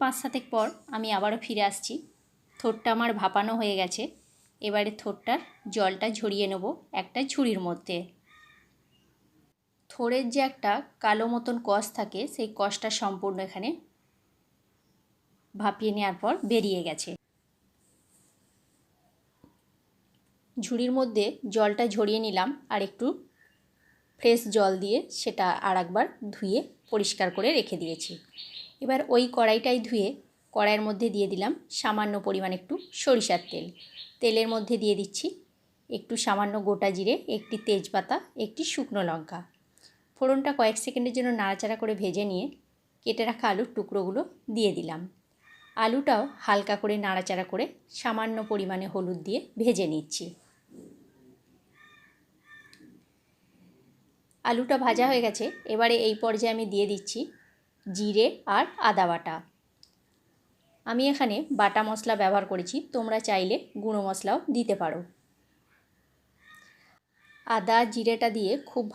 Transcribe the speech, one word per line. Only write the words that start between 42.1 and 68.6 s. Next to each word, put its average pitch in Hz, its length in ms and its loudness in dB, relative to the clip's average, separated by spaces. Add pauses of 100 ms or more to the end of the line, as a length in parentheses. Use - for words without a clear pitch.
নিয়ে 185 140 -2 (600)
কেটে 226 240 0
রাখা 233 220 -2
আলুর 214 240 -2
টুকরোগুলো 202 460 -2 (340)
দিয়ে 208 220 2
দিলাম। 165 240 -6 (760)
আলুটাও 233 460 2 (220)
হালকা 202 360 2
করে 208 140 0 (100)
নাড়াচাড়া 185 460 0
করে 214 140 -2 (340)
সামান্য 220 380 0 (140)
পরিমাণে 190 420 -2
হলুদ 180 340 -4
দিয়ে 226 120 -2 (200)
ভেজে 208 340 4
নিচ্ছি। 156 320 -6 (4000)
আলুটা 240 320 2
ভাজা 247 300 4
হয়ে 254 180 4
গেছে। 214 200 -2 (280)
এবারে 233 220 4 (120)
এই 220 160 2
পর্যায়ে 226 320 2
আমি 226 180 -4
দিয়ে 202 180 2
দিচ্ছি 202 280 -6 (640)
জিরে 208 400 2 (200)
আর 214 200 2 (240)
আদা 185 180 4
বাটা। 170 280 -2 (1500)
আমি 240 260 0
এখানে 254 240 0 (160)
বাটা 214 320 4
মশলা 220 380 -2
ব্যবহার 190 300 4
করেছি, 180 240 -4 (180)
তোমরা 220 260 0
চাইলে 196 360 0 (280)
গুঁড়ো 214 240 0
মশলাও 196 300 0 (180)
দিতে 226 260 0
পারো। 160 180 -2 (2500)
আদা 220 300 4 (160)
জিরেটা 233 440 2
দিয়ে 202 140 2 (180)